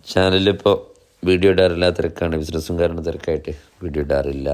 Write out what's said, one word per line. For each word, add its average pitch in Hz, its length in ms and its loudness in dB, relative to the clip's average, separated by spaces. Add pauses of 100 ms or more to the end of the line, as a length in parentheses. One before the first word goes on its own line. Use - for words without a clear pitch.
ചാനലിലിപ്പോൾ 95 640 2 (480)
വീഡിയോ 90 280 4
ഇടാറില്ല, 90 380 4
തിരക്കാണ്, 85 480 -2
ബിസിനസ്സും 80 420 -4
കാരണം 82 240 0
തിരക്കായിട്ട് 80 480 -4 (320)
വീഡിയോ 76 200 -4
ഇടാറില്ല. 69 500 -2